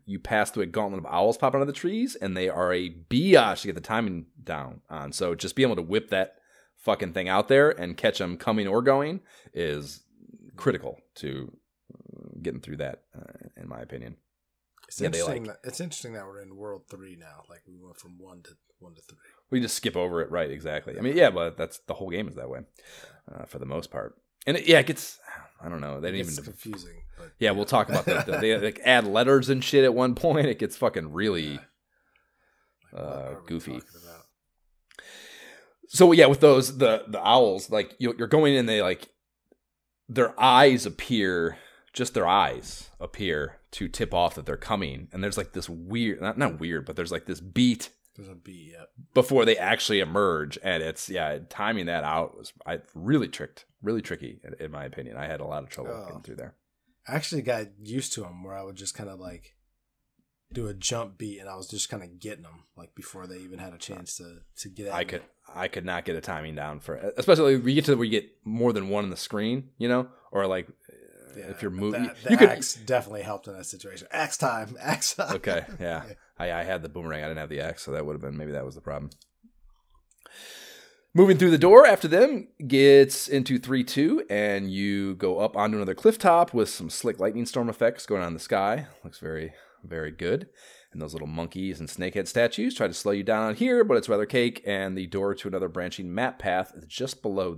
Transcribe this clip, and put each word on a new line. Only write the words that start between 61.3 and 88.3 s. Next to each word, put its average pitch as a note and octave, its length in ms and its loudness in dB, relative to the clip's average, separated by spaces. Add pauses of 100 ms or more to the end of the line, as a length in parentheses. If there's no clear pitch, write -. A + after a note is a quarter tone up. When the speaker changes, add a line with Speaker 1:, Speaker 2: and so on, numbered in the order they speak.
Speaker 2:
and G2 80 -18
I F#2+ 80 -14
was F#2+ 120 -16
just G#2 220 -8
kinda G2 160 -12
getting F2+ 400 -16
'em, E2 180 -20 (120)
like, E2+ 180 -20
before F#2 320 -18
they F#2 120 -16
even F#2 200 -18
had F#2 160 -16
a E2+ 40 -20
chance F#2 380 -14
to, E2+ 220 -20 (200)
to G2+ 120 -14
get G2+ 180 -14
at F2 60 -8
Speaker 1:
I F2 60 -4
Speaker 2:
me. F2 60 -2
Speaker 1:
could, F2+ 160 -10 (320)
I F2+ 140 -6
could E2+ 160 -10
not F2 220 -6
get E2+ 100 -4
a D#2 40 -6
timing D#2 340 -10
down D2+ 260 -10
for, D#2 140 -12 (220)
especially D3+ 400 6
when B2 120 -2
you C3+ 60 2
get D3+ 120 2
to C#3 100 4
where A#2 80 -2
you A2 60 -4
get G#2+ 200 -2 (140)
more A#2 280 0
than G2 160 -2
one G2+ 160 0
on G2 60 -4
the E2+ 60 -8
screen, A#2 600 -6
you A#2+ 120 -4
know, B2 200 0 (240)
or, G2 140 0
like, F#2 220 -2 (680)
Speaker 2:
Yeah, D#2+ 140 -16
Speaker 1:
if G2 120 -14
you're G2+ 80 -4
moving, G#2 340 -4
Speaker 2:
the, B2 100 -6 (100)
the B2 60 -4
Speaker 1:
you B2 80 6
could - 100 8
Speaker 2:
axe - 280 -4
definitely G#2+ 460 -6
helped G2+ 240 -12
in G2+ 80 -16
that F#2 120 -16
situation. F#2+ 440 -18
Axe D#3 280 -6
time, A#2 400 -4
<laughs> - 20 -20
axe D#3 340 -4
time. - 220 -6
Speaker 1:
Okay, F2 300 -4 (120)
yeah. E2+ 260 -8
Speaker 2:
<laughs> A2+ 40 -20
Yeah. - 60 -18 (240)
Speaker 1:
I, F2 140 -6
I E2+ 120 -6
had F2+ 180 -6
the D#2+ 80 -14
boomerang. D#2 340 -10
I D#2 40 -8
didn't D#2 120 -10
have D2+ 80 -12
the D2 120 -8
axe, E2 220 -10
so C#2 100 -10
that D2 140 -6
would D2+ 80 -8
have D2 80 -10
been, C#2 140 -10
maybe D2+ 160 -10
that C#2 120 -8
was C2+ 100 -14
the D2+ 80 -20
problem. D2 280 -10 (2000)
Moving F#3 240 10
through F3+ 120 8
the D#3+ 80 8
door G#3 280 12
after F#3+ 220 4
them A3 400 4 (180)
gets C#3 600 8
into C3+ 320 0
three B2 260 -2
two, D3 440 0
and G2+ 420 -2
you G2 440 -2
go F#2 240 -2
up G#2+ 180 -2
onto G#2+ 220 0
another F#2+ 160 -2
cliff - 240 4
top E3+ 340 4
with A2+ 160 0
some E2 220 -10
slick - 280 -4
lightning G#2 280 -2
storm A#2 240 -4
effects A#2 340 0
going G2+ 160 -2
on F2 80 -4
in E2+ 60 -6